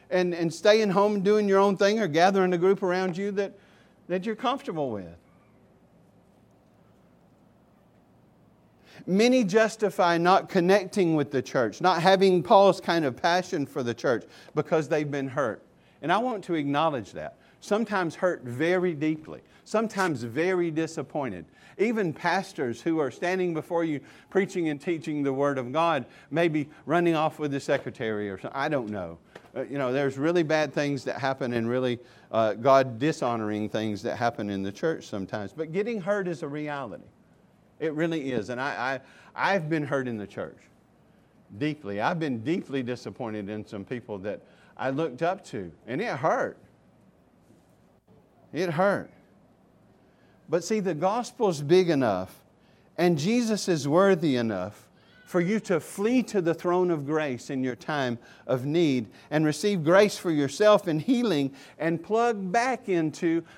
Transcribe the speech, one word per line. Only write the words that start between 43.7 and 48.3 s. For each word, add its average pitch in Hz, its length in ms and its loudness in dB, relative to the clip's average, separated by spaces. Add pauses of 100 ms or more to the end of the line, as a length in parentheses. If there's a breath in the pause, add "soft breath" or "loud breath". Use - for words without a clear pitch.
people 113 320 -10
that 98 240 -8 (340 soft breath)
I 127 140 -4
looked 135 320 -4
up 185 240 -2
to, 95 260 -10 (160)
and 131 140 -6
it 208 160 -6
hurt. 160 400 -2 (1900)